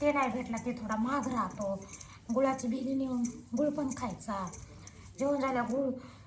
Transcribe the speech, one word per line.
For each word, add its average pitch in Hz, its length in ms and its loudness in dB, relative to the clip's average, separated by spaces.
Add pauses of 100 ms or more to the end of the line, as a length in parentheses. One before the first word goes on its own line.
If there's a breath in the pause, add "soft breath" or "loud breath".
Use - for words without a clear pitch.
ते 294 120 6
नाही 269 180 4
भेटला 247 260 -2
ते 240 160 -2
थोडा 220 240 -2
महाग 240 300 2
राहतो, 196 580 0 (500 loud breath)
गुळाची 262 340 4
भेली 262 260 0
नेऊन 254 280 2 (340)
गूळ 294 120 6
पण 294 280 0
खायचा, 196 540 -4 (680 loud breath)
जेवण 277 220 2
झाल्यावर 254 300 0
गूळ 269 200 2 (360 loud breath)